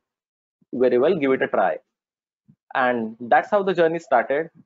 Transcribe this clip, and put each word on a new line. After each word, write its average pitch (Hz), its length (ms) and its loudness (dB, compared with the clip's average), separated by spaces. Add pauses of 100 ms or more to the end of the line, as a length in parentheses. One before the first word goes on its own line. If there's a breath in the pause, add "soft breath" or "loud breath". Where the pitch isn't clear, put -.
(720)
very 123 240 2
well 151 180 2
give 139 160 0
it 131 100 0
a 135 60 -2
try." 92 300 0 (1000)
And 120 440 -2
that's 139 320 0
how 202 120 2
the 190 100 -2
journey 165 260 0
started 139 500 -2 (160)